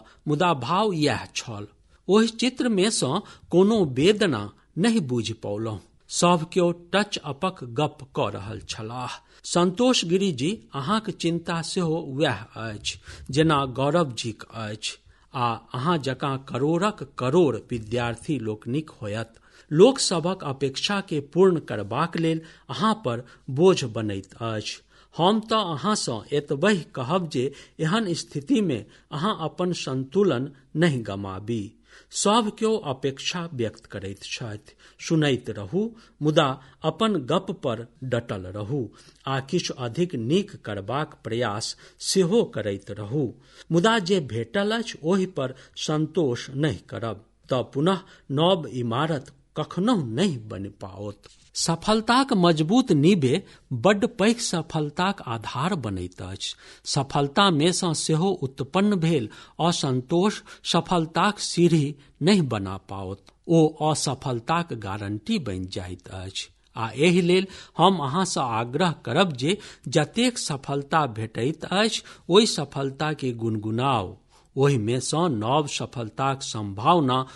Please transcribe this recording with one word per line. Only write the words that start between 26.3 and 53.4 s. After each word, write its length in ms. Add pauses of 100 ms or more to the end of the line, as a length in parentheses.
एतबहि 520 (100)
कहब 340
जे 220 (280)
एहन 340
स्थितिमे 720 (260)
अहाँ 300
अपन 320
संतुलन 800 (240)
नहि 240
गमाबी। 720 (400)
सभ 480
केओ 180
अपेक्षा 760
व्यक्त 320
करैत 380
छथि। 520 (240)
सुनैत 500
रहू, 460 (260)
मुदा 400 (220)
अपन 320
गप 360
पर 360 (160)
डटल 380
रहू 480 (380)
आ 120
किछु 340
अधिक 420
नीक 400
करबाक 680
प्रयास 520 (240)
सेहो 440
करैत 480
रहू। 420 (380)
मुदा 280
जे 200
भेटल 520
अछि, 320
ओहि 220
पर 300 (200)
संतोष 720
नहि 260
करब, 500 (240)
तऽ 140
पुनः 380 (300)
नव 360
इमारत 640 (260)
कखनहु 480
नहि 320
बनि 320
पाओत। 540 (320)
सफलताक 800
मजबूत 560
नीबे 500 (320)